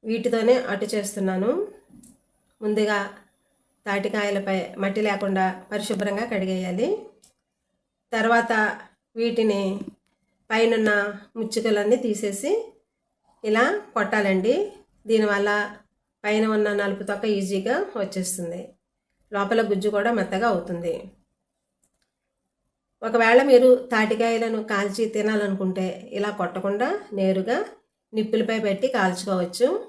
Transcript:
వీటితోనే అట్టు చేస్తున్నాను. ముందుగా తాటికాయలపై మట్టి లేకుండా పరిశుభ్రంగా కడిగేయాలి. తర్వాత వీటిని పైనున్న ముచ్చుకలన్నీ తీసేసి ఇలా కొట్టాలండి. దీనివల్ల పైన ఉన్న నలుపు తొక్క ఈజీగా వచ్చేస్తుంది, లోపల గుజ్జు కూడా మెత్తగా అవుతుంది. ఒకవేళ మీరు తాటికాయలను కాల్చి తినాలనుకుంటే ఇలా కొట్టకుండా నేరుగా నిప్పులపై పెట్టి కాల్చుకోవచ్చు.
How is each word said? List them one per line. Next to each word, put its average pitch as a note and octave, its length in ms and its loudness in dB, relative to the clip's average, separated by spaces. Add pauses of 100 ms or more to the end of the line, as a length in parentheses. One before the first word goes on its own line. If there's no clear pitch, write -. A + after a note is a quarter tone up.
(100)
వీటితోనే A3+ 460 2 (180)
అట్టు G3+ 200 -4
చేస్తున్నాను. G3 580 -2 (1120)
ముందుగా G#3+ 360 0 (880)
తాటికాయలపై G3+ 720 -2 (240)
మట్టి G3 260 -2
లేకుండా G3 380 0 (240)
పరిశుభ్రంగా G#3 600 -2
కడిగేయాలి. F#3 560 -2 (1300)
తర్వాత A#3 360 2 (680)
వీటిని A3 420 2 (880)
పైనున్న A3+ 400 2 (480)
ముచ్చుకలన్నీ G#3+ 640 0
తీసేసి G#3 480 -2 (960)
ఇలా G#3+ 140 4 (320)
కొట్టాలండి. G3+ 580 2 (560)
దీనివల్ల G#3 400 2 (760)
పైన G#3+ 200 2 (120)
ఉన్న G#3+ 120 2 (120)
నలుపు G3 280 -2
తొక్క G3+ 160 -4 (140)
ఈజీగా G3 380 -2 (240)
వచ్చేస్తుంది, F#3 600 -4 (760)
లోపల G#3 340 2
గుజ్జు G3+ 260 0
కూడా G#3 220 2
మెత్తగా G3 340 -2
అవుతుంది. E3+ 420 -4 (2250)
ఒకవేళ A#3 320 6 (100)
మీరు B3+ 200 10 (240)
తాటికాయలను A3+ 680 2 (100)
కాల్చి G3+ 360 0 (100)
తినాలనుకుంటే G3 720 0 (300)
ఇలా G#3 120 -2 (100)
కొట్టకుండా G3 500 -2 (280)
నేరుగా F#3+ 400 0 (540)
నిప్పులపై A3 560 0
పెట్టి G3 280 0
కాల్చుకోవచ్చు. F#3 720 0 (200)